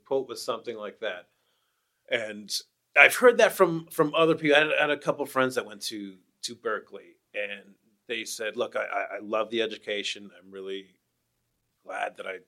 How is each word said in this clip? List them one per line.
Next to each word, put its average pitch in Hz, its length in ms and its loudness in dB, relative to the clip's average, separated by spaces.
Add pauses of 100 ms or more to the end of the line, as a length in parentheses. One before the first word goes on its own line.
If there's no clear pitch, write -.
quote 135 240 -2
was 117 160 -10
something 113 320 -6
like 104 240 -10
that. 92 280 -6 (840)
And 107 440 -4 (440)
I've 139 180 8
heard 240 220 6
that 208 140 6
from, 165 380 2
from 151 240 0
other 160 200 6
people. 156 220 4
I 151 40 8
had, 156 80 2 (100)
I - 40 4
had 147 80 2
a 147 80 0
couple 147 260 -2
friends 131 300 0
that 117 100 0
went 104 200 -16
to, 101 320 -8 (260)
to 120 120 -8
Berklee, - 600 -8 (180)
and 101 420 -8 (320)
they 113 200 -6
said, 110 320 -6
"Look, 110 180 -2
I, 107 40 0
I, 101 360 -4
I - 60 -6
love 107 260 -2
the 113 140 0
education. 104 760 -6
I'm 92 120 -20
really 98 340 -8 (1040)
glad 101 320 -8
that 95 80 -12
I, 95 220 -10